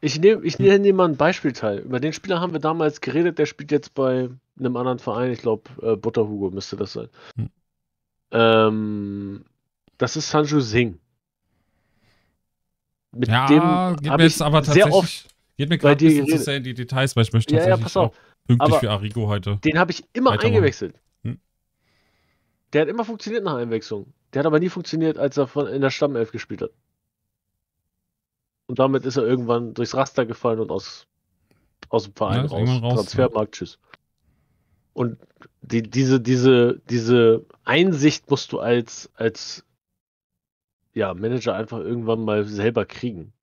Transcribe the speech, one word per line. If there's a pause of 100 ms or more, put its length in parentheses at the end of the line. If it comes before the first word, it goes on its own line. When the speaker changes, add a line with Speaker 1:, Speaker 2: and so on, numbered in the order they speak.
Speaker 1:
Ich
nehm,
ich
Speaker 2:
Hm.
Speaker 1:
nenne
dir
mal
ein
Beispielteil.
Über
den
Spieler
haben
wir
damals
geredet,
der
spielt
jetzt
bei (280)
einem
anderen
Verein,
ich
glaub, (140)
äh,
Butterhugo
müsste
das
sein. (280)
Speaker 2:
Hm. (840)
Speaker 1:
Ähm, (520)
das
ist
Sanju
Singh. (2250)
Mit
Speaker 2:
Ja,
Speaker 1:
dem
Speaker 2:
geht
Speaker 1:
hab
Speaker 2:
mir
Speaker 1:
ich
Speaker 2:
jetzt
aber
Speaker 1:
sehr
Speaker 2:
tatsächlich,
Speaker 1:
oft (280)
Speaker 2:
geht
mir
Speaker 1:
bei
Speaker 2:
grad
ein
Speaker 1:
dir
Speaker 2:
bisschen
zu
Speaker 1:
geredet.
Speaker 2:
sehr
in
die
Details,
weil
ich
möchte
Speaker 1:
Ja,
ja, (120)
Speaker 2:
tatsächlich
Speaker 1:
pass
auf.
Speaker 2:
auch
pünktlich
Speaker 1:
Aber
Speaker 2:
für
Arrigo
heute
Speaker 1:
den
hab
ich (100)
immer
Speaker 2:
weitermachen.
Speaker 1:
eingewechselt. (300)
Speaker 2:
Hm. (1300)
Speaker 1:
Der
hat
immer
funktioniert
nach
Einwechslung. (180)
Der
hat
aber
nie
funktioniert,
als
er
von,
in
der
Stammelf
gespielt
hat. (2000)
Und
damit
ist
er
irgendwann
durchs
Raster
gefallen
und
aus, (840)
aus
dem
Verein
Speaker 2:
Ja,
ist
Speaker 1:
raus.
Speaker 2:
irgendwann
raus,
Speaker 1:
Transfermarkt,
Speaker 2:
ja.
Speaker 1:
tschüss. (1120)
Und (440)
die,
diese,
diese,
diese (200)
Einsicht
musst
du
als,
als, (1300)
ja,
Manager
einfach
irgendwann
mal
selber
kriegen. (100)